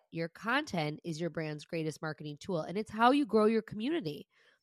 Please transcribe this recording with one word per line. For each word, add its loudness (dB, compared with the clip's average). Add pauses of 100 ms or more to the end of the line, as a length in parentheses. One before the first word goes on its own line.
(100)
your -4
content -2
is -6
your -2
brand's -8
greatest -4
marketing -8
tool, -4
and -6
it's -6
how 6
you 4
grow 6
your 6
community. -6 (360)